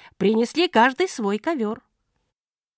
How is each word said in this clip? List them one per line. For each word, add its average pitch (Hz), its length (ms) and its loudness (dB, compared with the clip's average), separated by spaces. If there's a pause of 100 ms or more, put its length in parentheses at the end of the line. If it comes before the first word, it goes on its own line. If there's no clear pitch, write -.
(160)
принесли 226 520 0
каждый 262 400 2
свой 208 300 -4
ковёр. 233 420 -4 (960)